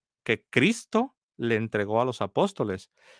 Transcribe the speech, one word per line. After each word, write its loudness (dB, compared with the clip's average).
que -2
Cristo 0
le 0
entregó 0
a 2
los -4
apóstoles. -2